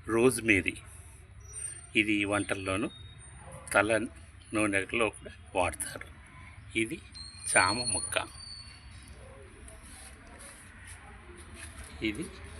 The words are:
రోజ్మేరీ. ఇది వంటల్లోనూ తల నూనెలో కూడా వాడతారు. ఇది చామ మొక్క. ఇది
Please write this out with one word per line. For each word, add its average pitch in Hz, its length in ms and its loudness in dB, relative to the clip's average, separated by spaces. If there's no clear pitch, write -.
రోజ్మేరీ. 113 600 6
ఇది 104 160 4
వంటల్లోనూ 101 560 0
తల 107 240 8
నూనెలో 107 640 4
కూడా - 160 -12
వాడతారు. - 500 0
ఇది 120 160 -2
చామ 101 260 8
మొక్క. - 220 -2
ఇది 107 160 -2